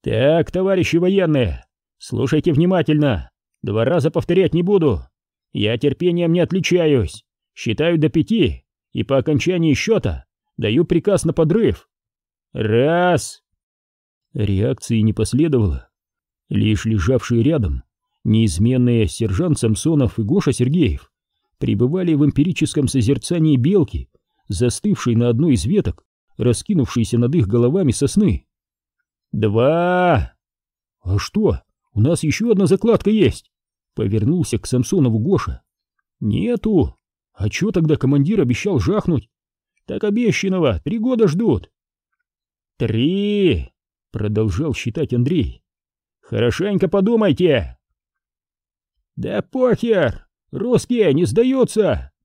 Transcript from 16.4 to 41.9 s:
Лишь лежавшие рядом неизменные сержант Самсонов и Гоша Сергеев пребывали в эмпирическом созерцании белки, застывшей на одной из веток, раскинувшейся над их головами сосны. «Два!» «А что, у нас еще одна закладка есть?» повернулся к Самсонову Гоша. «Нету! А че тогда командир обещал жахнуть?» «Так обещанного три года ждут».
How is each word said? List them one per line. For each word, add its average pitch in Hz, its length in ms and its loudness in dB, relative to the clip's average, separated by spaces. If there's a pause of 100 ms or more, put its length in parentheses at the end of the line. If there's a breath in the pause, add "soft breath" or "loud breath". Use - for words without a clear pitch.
Лишь 104 340 0
лежавшие 113 580 0
рядом 110 400 0 (420)
неизменные 113 840 2
сержант 113 500 -2
Самсонов 123 600 0
и 113 40 -4
Гоша 139 300 0
Сергеев 123 580 0 (480)
пребывали 135 540 0
в 147 140 4
эмпирическом 147 640 0
созерцании 139 680 2
белки, 160 540 0 (380)
застывшей 120 640 -2
на 120 160 2
одной 135 240 2
из 92 100 -2
веток, 160 420 -2 (300)
раскинувшейся 120 840 0
над 120 160 0
их 139 120 2
головами 120 460 2
сосны. - 540 0 (880)
«Два!» 151 1000 0 (680)
«А 95 160 -2
что, 170 420 -2 (320)
у 104 80 -2
нас 156 220 2
еще 202 280 -2
одна 190 160 4
закладка 202 440 2
есть?» 196 400 0 (440)
повернулся 110 640 -2
к - 80 -8
Самсонову 123 520 0
Гоша. 127 440 -2 (580)
«Нету! 180 760 0 (360)
А - 160 -4
че 208 220 -2
тогда 160 260 2
командир 143 440 2
обещал 135 380 0
жахнуть?» 170 520 -2 (560)
«Так - 180 -6
обещанного 190 760 0
три 226 180 -6
года 226 300 2
ждут». 160 420 0 (1080)